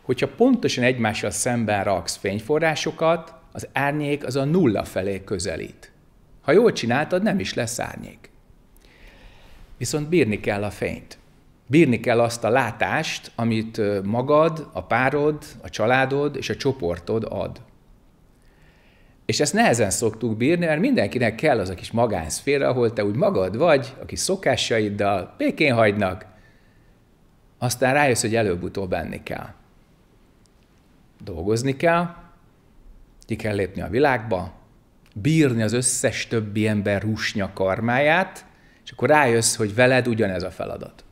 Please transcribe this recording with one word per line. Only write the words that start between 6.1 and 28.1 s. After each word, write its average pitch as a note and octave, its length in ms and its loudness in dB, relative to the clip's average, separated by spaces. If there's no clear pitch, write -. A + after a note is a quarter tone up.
Ha C#3+ 100 0
jól G3+ 220 6
csináltad, D3+ 500 0
nem F#3 160 0
is F#2 140 -6
lesz - 260 -4
árnyék. - 500 -12
Viszont D3 320 -4
bírni A2 300 4
kell G#2 240 -2
a G2+ 80 -4
fényt. - 460 -8
Bírni C3 320 4
kell A#2+ 200 2
azt A#2 240 0
a G#2+ 60 2
látást, A#2+ 880 -2
amit, A2+ 420 -2
ö, G2+ 260 0
magad, D3 680 0
a F2 100 -6
párod, C#3+ 600 0
a - 80 -16
családod C3+ 640 0
és - 140 -8
a G#2+ 60 -2
csoportod G#2+ 760 -2
ad. F2 320 -6
És A2+ 120 -2
ezt D3 140 2
nehezen C3 360 4
szoktuk A2 480 -2
bírni, E3+ 280 2
mert D#3 140 0
mindenkinek A#2+ 560 2
kell C3+ 240 2
az F#2 100 -2
a F#2 40 -6
kis - 180 -12
magánszféra, A#2 760 0
ahol A#2+ 260 2
te A2 120 -2
úgy G#2 100 -2
magad A2+ 420 0
vagy, C#3 440 2
a - 40 -14
kis - 140 -10
szokásaiddal, G#2+ 1160 0
békén E3+ 360 2
hagynak, G#2 520 2
aztán B2+ 360 0
rájössz, C#3 280 4